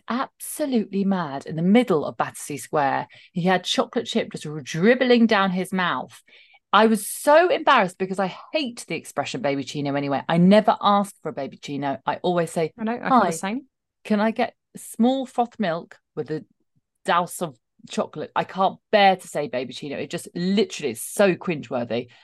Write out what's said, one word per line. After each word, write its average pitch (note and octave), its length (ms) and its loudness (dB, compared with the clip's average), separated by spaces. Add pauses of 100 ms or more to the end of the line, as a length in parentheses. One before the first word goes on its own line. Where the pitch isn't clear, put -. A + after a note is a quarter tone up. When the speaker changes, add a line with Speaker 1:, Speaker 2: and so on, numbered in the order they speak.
Speaker 1:
absolutely A#3 960 -4
mad E3 400 -2
in D#3+ 100 -8
the D#3+ 60 -2
middle F#3+ 420 4
of - 140 -8
Battersea - 400 -6
Square. C3+ 500 -2 (240)
He F3 120 -4
had F3+ 200 4
chocolate A#3+ 440 -2
chip - 240 -4
just - 140 -14 (180)
dribbling A#3+ 640 4
down G3 240 2
his F#3 200 -4
mouth. D#3 500 -4 (520)
I G#3 140 8
was A3 200 0
so D#4+ 420 4
embarrassed C4+ 500 2
because F#3+ 200 -4
I F#3 160 -2 (160)
hate C4+ 360 -6
the E3 80 -6
expression - 460 -6
baby C#3 220 -2
chino C#3+ 320 -6
anyway. C#3 320 -2
I E3 100 2
never G#3 440 8
ask G3+ 400 2
for D#3 80 -8
a - 40 -12
baby C#3 240 -10
chino. C#3 480 -6
I D3 180 -2
always F3 280 0
say, E3 280 -2
Speaker 2:
I A3+ 40 -6
know, A3 180 -4
I - 80 -4
feel B3+ 100 6
the G3 60 4
Speaker 1:
"Hi, F3 40 -2
Speaker 2:
same. G3 360 -6 (380)
Speaker 1:
can G#3+ 160 0
I A3 120 2
get - 240 -4 (200)
small B3+ 520 0
froth A#3+ 320 -4
milk E3+ 380 -4 (180)
with D3+ 160 -8
a D#3 120 -6 (640)
douse F3 360 0
of D#3 140 -8 (340)
chocolate?" - 460 -6
I E3+ 100 0
can't F#3+ 340 -2 (120)
bear G3 240 6
to F#3 120 -16
say D3 200 -6
baby B2 240 -6
chino. C#3 260 -10
It B2+ 120 -8
just - 260 -8
literally F#3 580 0
is - 80 -10
so G3 340 2
cringeworthy. B2 760 -6 (140)